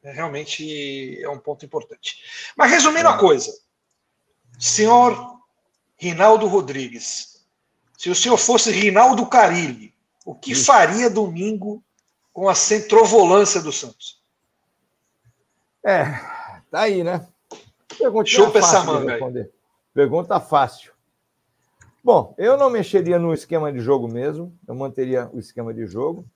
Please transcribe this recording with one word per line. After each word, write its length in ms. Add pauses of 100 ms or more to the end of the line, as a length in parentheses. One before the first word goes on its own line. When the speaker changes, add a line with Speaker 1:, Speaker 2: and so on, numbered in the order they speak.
Speaker 1:
É, 80
realmente 1080
é 80
um 80
ponto 280
importante. 560 (340)
Mas, 160
resumindo 360
a 80
Speaker 2:
É. 40
Speaker 1:
coisa, 320 (1080)
senhor 560 (840)
Rinaldo 500
Rodrigues, 1000 (520)
se 120
o 60
senhor 220
fosse 340
Rinaldo 560
Carilli, 680 (320)
o 80
que 200
Speaker 2:
Ixi. 120
Speaker 1:
faria 440
domingo 760 (500)
com 160
a 60
centrovolância 1040
do 100
Santos? 480 (1600)
Speaker 2:
É, 200 (680)
tá 120
aí, 220
né? 220 (720)
Perguntinha 480
Speaker 1:
Chupa 140
essa 140
Speaker 2:
fácil 80
de 120
Speaker 1:
manga 120
aí. 140
Speaker 2:
responder. 320 (420)
Pergunta 460
fácil. 540 (1120)
Bom, 340
eu 200
não 120
mexeria 500
no 140
esquema 380
de 80
jogo 280
mesmo, 500 (100)
eu 60
manteria 600
o 60
esquema 340
de 120
jogo. 400 (100)